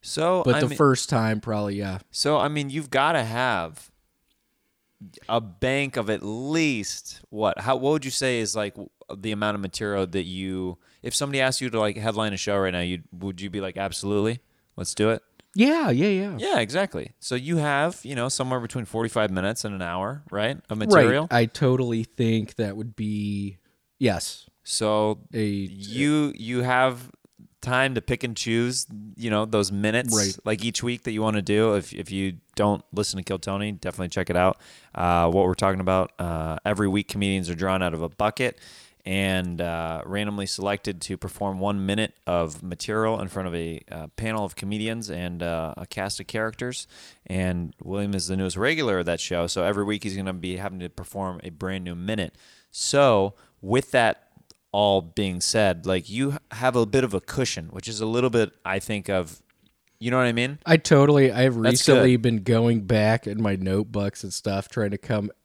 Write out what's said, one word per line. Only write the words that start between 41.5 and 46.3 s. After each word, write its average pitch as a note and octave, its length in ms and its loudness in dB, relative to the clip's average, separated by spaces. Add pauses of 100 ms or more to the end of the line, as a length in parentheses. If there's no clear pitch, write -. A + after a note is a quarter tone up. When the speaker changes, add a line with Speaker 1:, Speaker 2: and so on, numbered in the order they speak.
Speaker 1:
one G2 260 -2
minute G#2 280 -2 (140)
of E2 340 -2
material G#2+ 600 -2
in G2 80 -6
front F#2 180 -6
of E2+ 80 -6
a, E2 260 -6 (100)
uh, D#2+ 160 -12 (100)
panel A2 280 -4
of F2 120 -10
comedians G#2+ 520 -4
and, F2 320 -6
uh, E2 360 -4
a F2+ 100 -12
cast G2 320 -6
of F#2+ 80 -14
characters. A2+ 600 -6 (380)